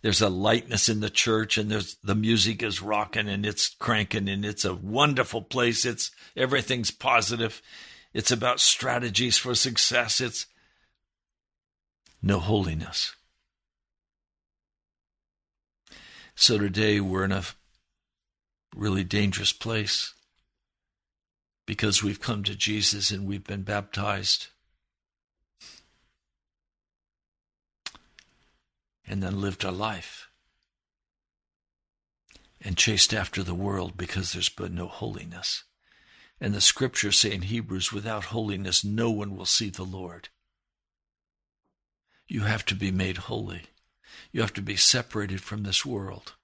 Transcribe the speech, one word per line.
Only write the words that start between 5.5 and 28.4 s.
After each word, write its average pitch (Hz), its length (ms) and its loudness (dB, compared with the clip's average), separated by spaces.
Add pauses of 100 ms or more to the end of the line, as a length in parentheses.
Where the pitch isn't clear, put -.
It's, 120 260 -2 (260)
everything's 127 540 0
positive. 117 720 0 (500)
It's - 180 0
about 123 300 2
strategies 120 760 2
for 123 180 0
success. 120 680 2
It's 120 260 -4 (1800)
no 98 160 4
holiness. 87 760 0 (3250)
So 113 240 6
today 104 420 4
we're 95 240 0
in 98 80 2
a 95 120 0 (1300)
really 98 300 0
dangerous 101 480 0
place - 600 -2 (1500)
because 107 380 0
we've 101 180 -2
come 107 240 -2
to 101 100 -2
Jesus 104 560 0
and 98 160 -4
we've 98 180 -6
been 101 180 -6
baptized 98 840 -2 (4000)